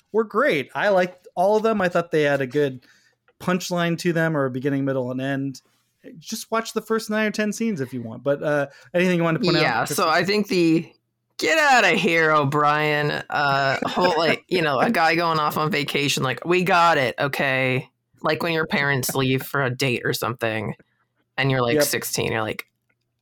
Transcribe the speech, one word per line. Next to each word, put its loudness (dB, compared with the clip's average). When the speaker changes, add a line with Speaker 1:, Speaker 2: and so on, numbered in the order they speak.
Speaker 1:
were 0
great. 0
I 0
liked 0
all 2
of 0
them. 2
I 2
thought 0
they 2
had 2
a 0
good -2
punchline -2
to 0
them, 0
or 0
a -2
beginning, -2
middle, -2
and -6
end. -6
Just -12
watch -4
the -4
first -4
nine 0
or -2
ten -2
scenes -2
if -6
you -6
want. -12
But, 0
uh, 0
anything 2
you 0
wanted 0
to 0
point 2
out, 2
Speaker 2:
Yeah, 0
Speaker 1:
Kristen? -2
Speaker 2:
so 2
I 2
think -2
the 2
"Get 0
outta 6
here, 2
O'Brien," 2
uh, 0
whole, 0
like, 0
you 0
know, 0
a 2
guy 2
going 0
off -2
on 0
vacation, -2
like, -4
"We 2
got 4
it, 0
okay?" 0
Like 0
when -2
your 0
parents 0
leave 0
for -4
a 0
date -2
or -2
something, -4
and 0
you're, 2
like, 2
Speaker 1:
Yep. 2
Speaker 2:
sixteen, -4
you're -2
like, -8